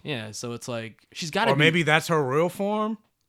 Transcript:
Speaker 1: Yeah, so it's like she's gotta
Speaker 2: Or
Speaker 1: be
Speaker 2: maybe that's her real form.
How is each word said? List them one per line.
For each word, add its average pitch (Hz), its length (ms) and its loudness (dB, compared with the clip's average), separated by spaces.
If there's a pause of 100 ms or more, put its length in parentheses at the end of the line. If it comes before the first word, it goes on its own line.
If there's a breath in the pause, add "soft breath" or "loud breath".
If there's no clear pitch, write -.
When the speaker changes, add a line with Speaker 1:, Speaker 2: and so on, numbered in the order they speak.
Speaker 1:
Yeah, 113 260 -8
so 120 220 -10
it's 117 160 -10
like 113 440 -10
she's 160 200 -8
gotta 208 180 2
Speaker 2:
Or - 60 4
Speaker 1:
be - 20 2
Speaker 2:
maybe 165 240 6
that's 156 240 2
her 156 160 2
real 147 260 2
form. 214 480 -2 (320)